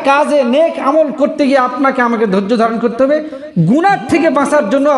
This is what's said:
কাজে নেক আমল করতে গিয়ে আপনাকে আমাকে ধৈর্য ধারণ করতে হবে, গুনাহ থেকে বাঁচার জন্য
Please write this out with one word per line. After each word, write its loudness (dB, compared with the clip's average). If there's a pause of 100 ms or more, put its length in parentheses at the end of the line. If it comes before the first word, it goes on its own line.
কাজে 2 (140)
নেক 2
আমল 2 (100)
করতে 0
গিয়ে 2
আপনাকে -2
আমাকে 0
ধৈর্য -2
ধারণ 0
করতে -4
হবে, 2 (500)
গুনাহ 2 (140)
থেকে 2
বাঁচার 0
জন্য 0 (100)